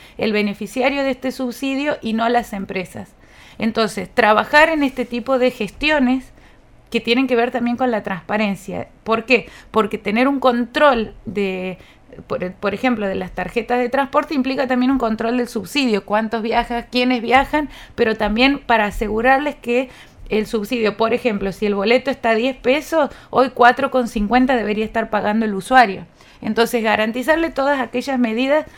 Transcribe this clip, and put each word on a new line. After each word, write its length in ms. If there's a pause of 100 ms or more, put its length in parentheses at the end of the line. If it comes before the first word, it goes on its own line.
(180)
el 140
beneficiario 720
de 80
este 180
subsidio 720
y 120
no 140
las 240
empresas. 640 (460)
Entonces, 520
trabajar 580
en 120
este 220
tipo 340
de 140
gestiones 800 (580)
que 80
tienen 300
que 80
ver 160
también 240
con 160
la 100
transparencia. 840 (160)
¿Por 200
qué? 240 (220)
Porque 280
tener 280
un 140
control 760 (120)
de, 520 (480)
por, 260
por 220
ejemplo, 320
de 80
las 160
tarjetas 480
de 100
transporte 460
implica 320
también 240
un 80
control 400
del 100
subsidio, 560
cuántos 380
viajan, 480
quiénes 320
viajan, 480 (240)
pero 220
también 420
para 280
asegurarles 680
que 360 (380)
el 180
subsidio, 500
por 160
ejemplo, 400
si 140
el 80
boleto 360
está 200
a 40
diez 220
pesos, 540 (180)
hoy 220
cuatro 400
con 180
cincuenta 480
debería 280
estar 260
pagando 340
el 100
usuario. 520 (340)
Entonces, 420
garantizarle 680
todas 300
aquellas 380
medidas 480 (120)